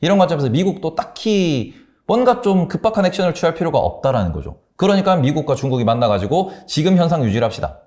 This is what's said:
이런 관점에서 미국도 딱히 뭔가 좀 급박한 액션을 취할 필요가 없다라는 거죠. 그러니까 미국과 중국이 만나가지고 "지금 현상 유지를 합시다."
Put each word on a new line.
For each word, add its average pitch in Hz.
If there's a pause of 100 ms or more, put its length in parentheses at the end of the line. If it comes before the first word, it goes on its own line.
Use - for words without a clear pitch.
이런 190
관점에서 156
미국도 160
딱히 170 (300)
뭔가 240
좀 190
급박한 220
액션을 180
취할 165
필요가 160
없다라는 110
거죠. 76 (180)
그러니까 190
미국과 147
중국이 127
만나가지고 117 (160)
"지금 180
현상 165
유지를 113
합시다." -